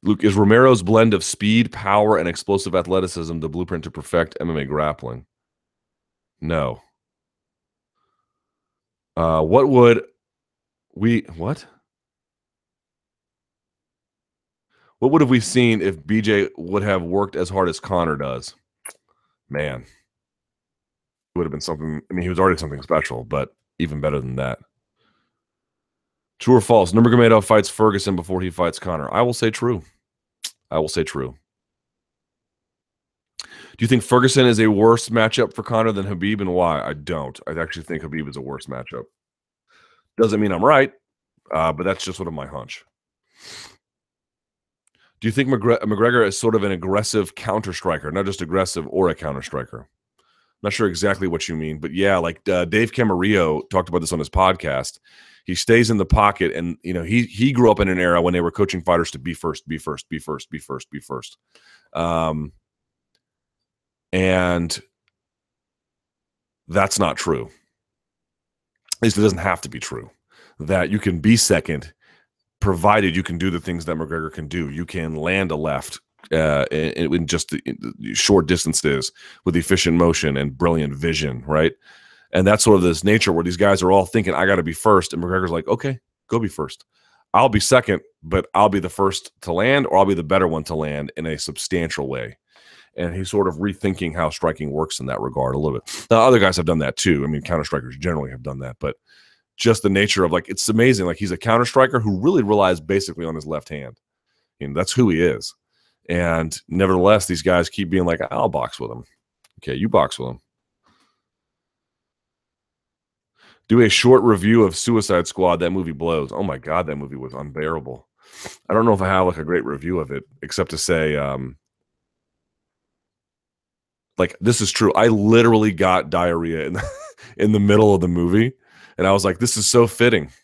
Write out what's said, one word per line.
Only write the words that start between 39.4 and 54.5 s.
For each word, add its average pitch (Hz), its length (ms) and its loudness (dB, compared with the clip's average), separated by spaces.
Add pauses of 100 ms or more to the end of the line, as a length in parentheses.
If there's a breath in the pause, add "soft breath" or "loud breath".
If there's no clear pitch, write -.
Doesn't 110 220 2
mean 104 120 0
I'm 90 140 -2
right, 135 260 4 (600)
uh, 80 180 0
but 78 120 -6
that's 95 200 -4
just 92 140 -10
sort 92 100 -8
of 82 60 -10
my 69 140 -12
hunch. 69 360 -16 (2250 loud breath)
Do 110 80 -4
you 113 40 0
think 131 180 0
McGre-, 117 320 2
McGregor 113 440 2
is 98 140 -4
sort 113 160 0
of 101 80 2
an 101 80 0
aggressive 95 640 -2
counter 101 380 -6
striker, 76 380 -6
not 95 140 -4
just 95 160 -8
aggressive 87 480 -4
or 92 200 2
a 80 60 -4
counter 69 260 -8
striker? 62 460 -12 (760)
Not 101 100 -2
sure 110 140 0
exactly 95 400 -2
what 87 200 -6
you 85 80 -8
mean, 78 240 -8
but 73 140 -10
yeah, 95 240 2
like, 85 320 -6
uh, 90 160 0
Dave 104 260 0
Camarillo 92 800 0
talked 92 200 -2
about 87 100 0
this 80 120 -6
on 85 80 -4
his 73 100 -6
podcast. 85 720 -2 (460 soft breath)